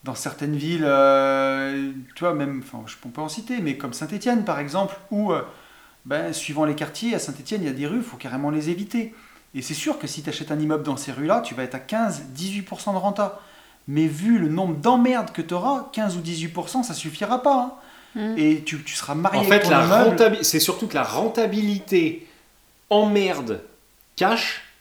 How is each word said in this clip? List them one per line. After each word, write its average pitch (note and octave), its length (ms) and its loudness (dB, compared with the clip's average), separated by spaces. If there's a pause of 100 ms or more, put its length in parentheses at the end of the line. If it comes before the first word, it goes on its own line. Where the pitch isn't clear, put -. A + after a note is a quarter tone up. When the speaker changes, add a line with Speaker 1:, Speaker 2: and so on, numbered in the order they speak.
Speaker 1:
dans C3 100 -8
certaines C#3+ 420 -4
villes, D#3 280 -2
euh, C3+ 1080 4 (220)
tu F3 100 -6
vois, E3+ 100 2
même, C#3 320 -4
enfin, A2 200 -14
je, - 80 -16 (100)
on B2 40 -12
peut C3 120 -10
en D#3 80 -6
citer, A#3 320 -8
mais D3 160 -2
comme B2 160 -8
Saint-Étienne, G#3 520 -2
par D3+ 140 -2
exemple, E3+ 380 -4 (140)
où, G#3 220 0
euh, C#3 100 0 (640)
ben, D#3 280 -4
suivant D3+ 320 -2
les D3+ 100 2
quartiers, G#3 400 -4
à E3+ 40 -2
Saint-Étienne, F#3+ 440 -6
il D#3 40 -2
y C#3 40 -2
a C3 40 -6
des C#3 120 -4
rues, A3+ 160 -2
faut - 140 -12
carrément C#3 340 -4
les D3+ 200 -2
éviter. G#3 440 -4 (400)
Et C3 80 -6
c'est D3+ 120 -8
sûr - 240 -2
que - 80 -8
si D3 160 -8
t'achètes - 300 -8
un D3+ 80 -2
immeuble D3+ 240 0
dans C#3 120 -2
ces C#3 160 -10
rues-là, D#3+ 280 0
tu A#3 140 -10
vas C3 100 -6
être B2 100 -8
à B2+ 60 -8
quinze, G#3 500 -2
dix-huit F#3+ 320 -6
pour F3+ 180 -12
cent G3+ 120 -4
de F#3+ 60 -2
renta. G3+ 420 -2 (480)
Mais D3+ 180 2
vu F#3+ 320 2
le D#3+ 100 2
nombre E3 280 0
d'emmerdes A#3+ 560 2
que E3+ 100 -6
t'auras, F#3+ 500 -2
quinze G3+ 240 -2
ou F3 40 -4
dix-huit E3 280 -6
pour E3 200 -8
cent, B3+ 140 -2
ça F3 120 -4
suffira G#3 480 -4
pas, C#4 140 6
hein. B3+ 160 -2 (420)
Speaker 2:
Mm. A3 240 -2
Speaker 1:
Et D3+ 240 4
tu, D3+ 200 -8
tu - 120 -12
seras - 200 -6
marié F3 260 2
Speaker 3:
En - 40 0
Speaker 1:
avec G3 80 6
Speaker 3:
fait, G3+ 160 6
Speaker 1:
ton - 20 4
Speaker 3:
la C#3+ 140 8
Speaker 1:
immeuble. G#3+ 260 8
Speaker 3:
rentabi-, G#3+ 340 6
c'est D#3 160 2
surtout - 260 0
que - 80 -6
la C3+ 80 2
rentabilité G3+ 1200 0 (640)
emmerde F#3+ 720 2 (560)
cash - 460 0 (180)